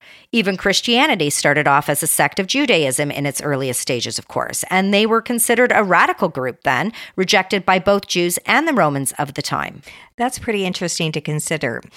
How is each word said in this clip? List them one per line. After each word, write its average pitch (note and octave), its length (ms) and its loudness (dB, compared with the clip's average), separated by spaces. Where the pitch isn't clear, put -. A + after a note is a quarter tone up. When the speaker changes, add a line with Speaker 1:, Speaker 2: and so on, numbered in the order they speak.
Speaker 1:
Even G3 260 0
Christianity A#3 720 2
started C#3+ 380 2
off C#3+ 220 4
as D3 120 0
a D#3+ 60 -2
sect - 320 0
of F#3+ 80 -2
Judaism D3+ 640 0
in C#3+ 140 -4
its C#3 160 -4
earliest C3+ 380 -2
stages, A#2 380 -4
of - 100 -12
course, B2+ 420 -6
and F#3+ 240 0
they G#3 120 4
were A3+ 160 2
considered A#3+ 520 2
a A3 100 4
radical G3 460 4
group B2+ 340 -6
then, C#3+ 300 0
rejected F#3+ 500 0
by F#3+ 140 4
both G3+ 280 2
Jews F3 380 0
and C#4 220 2
the D#4 60 2
Romans D3 440 2
of C#3+ 160 -4
the D3 80 -6
time. - 400 -6
Speaker 2:
That's B3 220 -4
pretty G3+ 260 -4
interesting F3 480 -4
to D3 80 -6
consider. D3 600 -4